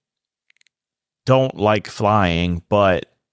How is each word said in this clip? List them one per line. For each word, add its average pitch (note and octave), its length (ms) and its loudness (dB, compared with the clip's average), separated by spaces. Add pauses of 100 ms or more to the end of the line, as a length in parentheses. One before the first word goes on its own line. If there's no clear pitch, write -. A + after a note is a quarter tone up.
(1300)
don't C3 300 0
like G#2 320 0
flying, F2 800 0
but G2 380 2 (260)